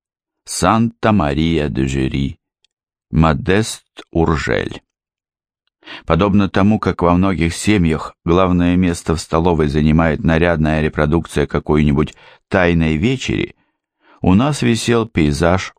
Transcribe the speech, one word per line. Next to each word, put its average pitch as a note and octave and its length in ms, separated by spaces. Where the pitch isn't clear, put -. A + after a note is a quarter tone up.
«Санта-Мария-де-Жюри, D2 1900
Модест D#2+ 1000
Уржель». C2 680
Подобно F#2+ 440
тому, G#2 300
как - 220
во F2 120
многих E2+ 420
семьях E2 600
главное F2 500
место F2 400
в D#2 60
столовой E2 460
занимает D2+ 560
нарядная D#2+ 580
репродукция D2+ 680
какой-нибудь D2+ 680
тайной E2+ 480
вечери, F2 580
у F#2 120
нас C3+ 300
висел A#2 440
пейзаж E2+ 720